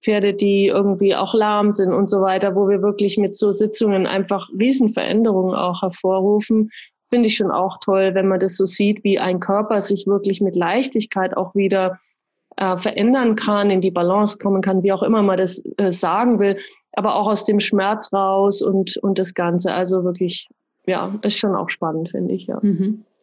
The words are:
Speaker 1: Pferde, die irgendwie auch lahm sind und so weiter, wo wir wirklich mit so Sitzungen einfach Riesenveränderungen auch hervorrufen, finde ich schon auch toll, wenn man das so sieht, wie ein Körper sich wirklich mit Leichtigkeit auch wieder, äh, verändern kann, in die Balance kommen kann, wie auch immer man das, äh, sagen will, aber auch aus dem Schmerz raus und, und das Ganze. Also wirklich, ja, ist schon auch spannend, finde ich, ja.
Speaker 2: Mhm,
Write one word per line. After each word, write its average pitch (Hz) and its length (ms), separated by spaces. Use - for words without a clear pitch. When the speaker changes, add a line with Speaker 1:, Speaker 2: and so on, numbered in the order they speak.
Speaker 1:
Pferde, 202 320
die 202 340
irgendwie 196 480
auch - 180
lahm 208 400
sind 190 200
und 190 160
so 196 120
weiter, 190 340
wo 196 140
wir 196 120
wirklich 202 360
mit 196 180
so 208 160
Sitzungen 202 560
einfach 190 400
Riesenveränderungen 214 960
auch 175 260
hervorrufen, 208 880
finde 240 180
ich 214 80
schon 196 160
auch 185 320
toll, 190 300
wenn 190 140
man 190 120
das 190 180
so 196 80
sieht, 208 380
wie 196 160
ein 180 200
Körper 208 420
sich 202 260
wirklich 196 340
mit 185 140
Leichtigkeit 190 840
auch 180 180
wieder, 190 440
äh, 185 200
verändern 233 580
kann, 208 340
in 185 120
die 185 100
Balance 185 460
kommen 196 240
kann, 190 220
wie 196 80
auch 190 120
immer 220 180
man 190 160
das, 180 240
äh, 196 140
sagen 196 480
will, 196 180
aber 202 220
auch 190 120
aus 208 180
dem 208 140
Schmerz 202 540
raus 196 480
und, 190 360
und 196 220
das 185 140
Ganze. 175 400
Also 180 300
wirklich, 180 440
ja, 185 360
ist 208 160
schon 196 180
auch 170 140
spannend, 160 400
finde 190 240
ich, 180 140
ja. - 140
Speaker 2:
Mhm, 202 420